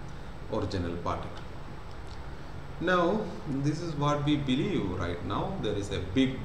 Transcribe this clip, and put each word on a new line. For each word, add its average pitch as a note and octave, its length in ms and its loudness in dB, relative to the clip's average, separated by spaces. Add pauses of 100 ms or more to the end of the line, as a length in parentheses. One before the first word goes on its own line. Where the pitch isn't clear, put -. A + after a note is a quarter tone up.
(540)
original F2+ 440 0
particle. - 460 -2 (1400)
Now, F3+ 420 4 (260)
this D3 340 2
is E3 140 -2
what C#3+ 300 4
we D3 120 6
believe B2+ 520 2 (100)
right F2 260 0
now. F3 360 0
There G#2 140 2
is G2+ 160 -2
a F#2+ 80 0 (160)
Big C3 300 4